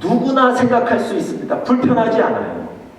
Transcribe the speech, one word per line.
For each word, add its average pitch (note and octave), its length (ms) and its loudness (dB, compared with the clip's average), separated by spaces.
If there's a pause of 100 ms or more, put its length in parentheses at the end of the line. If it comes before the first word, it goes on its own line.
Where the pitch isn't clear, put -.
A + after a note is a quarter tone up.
누구나 C4 540 2
생각할 A#3+ 440 2
수 - 160 -4
있습니다. - 480 -4
불편하지 A3+ 580 2
않아요. - 480 -4 (300)